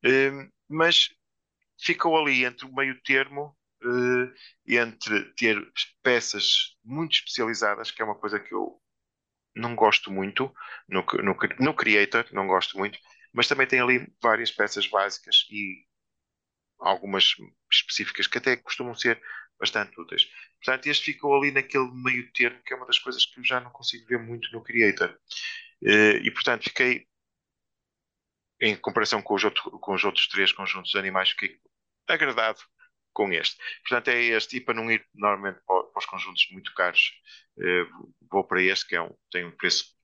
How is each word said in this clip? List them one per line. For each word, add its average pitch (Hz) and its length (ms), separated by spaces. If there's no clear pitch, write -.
Hum, 135 440
mas 160 400
ficou 165 360
ali 135 280
entre 123 220
o 131 80
meio 135 280
termo, 139 540
eh, 123 960
entre 113 560
ter 110 360
peças - 800
muito 147 300
especializadas, 110 800
que - 100
é 110 40
uma 104 140
coisa 104 200
que - 140
eu - 280
não 117 200
gosto 110 360
muito, 98 420
no, 95 180
no, 98 140
no 139 160
Creator, 104 560
não 98 160
gosto 92 300
muito, 101 200
mas 117 140
também 135 200
tem 127 140
ali 123 260
várias 113 300
peças 101 360
básicas - 640
e 101 340
algumas 95 560
específicas - 560
que - 100
até 127 200
costumam 123 380
ser 117 260
bastante - 400
úteis. - 260
Portanto, 131 240
este 147 260
ficou 139 220
ali 139 160
naquele 135 400
meio 127 420
termo, 123 320
que - 80
é 127 40
uma 127 80
das 123 140
coisas 131 260
que - 140
eu 123 40
já 127 160
não 123 120
consigo 117 360
ver 123 120
muito 117 340
no 113 100
Creator. 107 540
Eh, 107 400
e, 110 80
portanto, - 320
fiquei, 127 420
em 107 140
comparação 107 460
com 101 140
os 95 80
outro-, - 360
com 101 140
os 90 100
outros 98 240
três 95 240
conjuntos 95 400
de 104 60
animais, 95 340
fiquei - 260
agradado 120 520
com 101 200
este. 80 240
Portanto, 123 220
é 120 140
este. 117 340
E 123 40
para 120 120
não 113 180
ir, 110 220
normalmente, 101 520
para, 92 180
para - 160
os - 60
conjuntos 95 460
muito 95 220
caros, - 380
eh, 90 260
vou 98 140
para 92 160
este, 92 260
que - 80
é 85 60
um, 82 120
tem 90 140
um 85 60
preço - 340